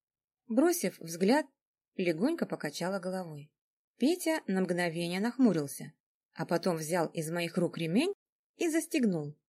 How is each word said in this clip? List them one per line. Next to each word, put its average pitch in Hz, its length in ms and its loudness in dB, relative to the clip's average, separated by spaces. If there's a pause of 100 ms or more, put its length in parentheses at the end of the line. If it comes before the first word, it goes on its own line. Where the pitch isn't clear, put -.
(480)
Бросив 262 520 2
взгляд, 190 460 2 (500)
легонько 190 500 0
покачала 170 540 -4
головой. 170 520 -8 (460)
Петя 320 500 0
на 190 140 2
мгновение 175 600 0
нахмурился, 170 720 2 (400)
а 127 120 -6
потом 170 300 0
взял 160 320 0
из 160 240 -6
моих 170 260 -4
рук 170 200 0
ремень 190 360 0 (440)
и 339 120 0
застегнул, 226 680 0 (120)